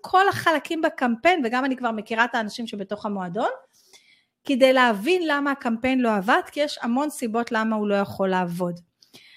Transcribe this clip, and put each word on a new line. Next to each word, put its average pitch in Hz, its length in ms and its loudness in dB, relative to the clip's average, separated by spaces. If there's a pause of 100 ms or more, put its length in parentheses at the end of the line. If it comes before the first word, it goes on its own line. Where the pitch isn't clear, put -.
כל 381 280 4
החלקים 320 540 0
בקמפיין, 311 640 2
וגם 247 200 0
אני 262 120 -2
כבר 247 140 -2
מכירה 220 340 0
את 240 100 -6
האנשים 226 320 -4
שבתוך 202 400 -8
המועדון, 202 440 -4 (960)
כדי 262 280 4
להבין 254 540 2
למה 285 240 0
הקמפיין 254 500 -2
לא 226 160 2
עבד, 240 260 2 (100)
כי 294 80 -4
יש - 220 -2
המון 254 280 -2
סיבות 233 420 -4
למה 220 240 0
הוא 208 120 -2
לא 202 60 2
יכול 196 340 -2
לעבוד. 175 520 -2 (560)